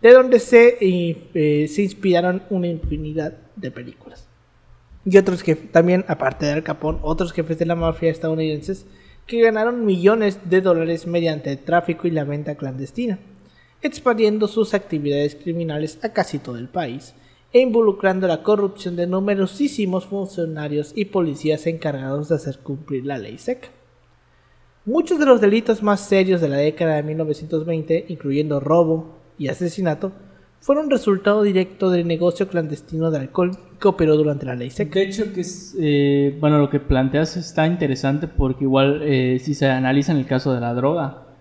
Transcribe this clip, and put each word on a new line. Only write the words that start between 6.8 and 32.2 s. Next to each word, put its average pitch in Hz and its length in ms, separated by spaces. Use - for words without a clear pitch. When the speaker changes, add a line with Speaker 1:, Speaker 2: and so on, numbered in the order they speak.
Speaker 1:
otros 160 300
jefes 160 260
de 175 80
la 170 100
mafia 165 340
estadounidenses 160 760
que 233 140
ganaron 226 460
millones 196 520
de 185 100
dólares 165 460
mediante 165 440
el 135 100
tráfico 170 460
y 170 40
la 151 140
venta 147 320
clandestina, 143 600
expandiendo 220 680
sus 208 260
actividades 147 600
criminales 160 680
a 220 100
casi - 280
todo 120 180
el 127 100
país 147 460
e 240 60
involucrando 202 640
la 160 160
corrupción 196 540
de 175 100
numerosísimos 190 1000
funcionarios 156 920
y 208 80
policías 156 640
encargados 147 640
de 165 60
hacer 135 240
cumplir 139 440
la 139 140
ley 107 180
seca. - 320
Muchos 320 360
de 302 60
los 247 140
delitos 214 420
más 202 180
serios 190 400
de 156 80
la 139 80
década 156 400
de 147 60
mil 156 140
novecientos 156 480
veinte, 160 440
incluyendo 147 500
robo 160 600
y 160 100
asesinato, 170 640
fueron 285 300
resultado 208 520
directo 185 480
del 175 160
negocio 170 420